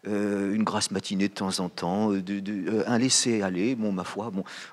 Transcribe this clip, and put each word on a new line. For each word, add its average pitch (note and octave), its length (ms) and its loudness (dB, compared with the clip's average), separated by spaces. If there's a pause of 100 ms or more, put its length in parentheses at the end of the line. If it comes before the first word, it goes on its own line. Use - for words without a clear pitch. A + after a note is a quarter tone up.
Euh, G2+ 480 0
une A2 80 2
grasse G#2 300 0
matinée G2 340 0
de G2 80 -4
temps F#2+ 240 -2
en F2+ 100 -2
temps, G2+ 440 0
euh, G2 100 0
de, G2 160 -4
de, G2 320 -4
euh, G#2+ 160 2
un A#2 120 2
laisser-aller, A2+ 760 2
bon, A2 160 0
ma F#2 140 -2
foi, G#2+ 260 -6
bon, F#2+ 140 -4 (280)